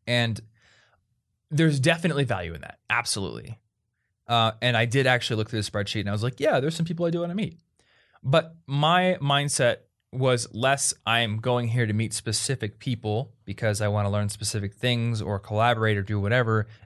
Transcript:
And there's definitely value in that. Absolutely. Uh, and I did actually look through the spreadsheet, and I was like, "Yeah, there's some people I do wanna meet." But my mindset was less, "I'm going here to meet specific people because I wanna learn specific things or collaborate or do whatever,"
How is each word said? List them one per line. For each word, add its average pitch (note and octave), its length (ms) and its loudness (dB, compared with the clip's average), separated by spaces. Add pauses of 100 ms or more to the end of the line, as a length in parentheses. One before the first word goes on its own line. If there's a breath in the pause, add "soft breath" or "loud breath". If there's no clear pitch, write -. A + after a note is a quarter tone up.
And A#2 340 0 (1080 soft breath)
there's D3+ 280 4
definitely D#3+ 460 2
value F2+ 300 -4
in - 80 -12
that. - 180 -16 (100)
Absolutely. G2 680 -4 (680)
Uh, A2+ 340 2
and A#2+ 160 2
I A2+ 80 4
did B2+ 220 2
actually B2 300 2
look G#2+ 120 -2
through A2 140 -2
the - 80 -6
spreadsheet, G#2 300 -4
and G2 80 -4
I G2+ 40 -2
was G#2 120 -2
like, B2+ 160 -4
"Yeah, C#3 180 2
there's D3 160 -2
some E3 120 -2
people E3+ 200 -2
I E3+ 40 0
do E3 100 -2
wanna F3 140 -6
meet." - 260 -6 (640 soft breath)
But C#3+ 340 0 (100)
my E3+ 540 2
mindset C#3+ 640 0 (300)
was B2+ 400 0
less, C3 400 0 (140)
"I'm A2+ 320 2
going B2 300 0
here A#2+ 180 0
to G#2+ 60 0
meet A2 200 0
specific - 640 -4
people A2+ 540 -4 (120)
because G#2 360 -2
I G#2+ 80 0
wanna G2+ 220 0
learn G#2 180 0
specific G#2 460 -6
things A#2 480 0
or G2 160 -4
collaborate A2 580 2
or G2+ 60 0
do G#2 160 -2
whatever," A2 480 2 (200 loud breath)